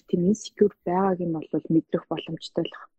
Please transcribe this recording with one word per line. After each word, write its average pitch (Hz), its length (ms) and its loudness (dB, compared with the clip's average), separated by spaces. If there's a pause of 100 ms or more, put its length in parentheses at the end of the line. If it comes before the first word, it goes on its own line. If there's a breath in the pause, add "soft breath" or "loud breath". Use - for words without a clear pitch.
тийм 180 240 2
insecure - 400 2 (160)
байгааг 185 320 0
нь 170 160 -4
бол - 320 -6
мэдрэх - 400 0
боломжтой - 560 -8
л - 80 -10
байна. - 280 -20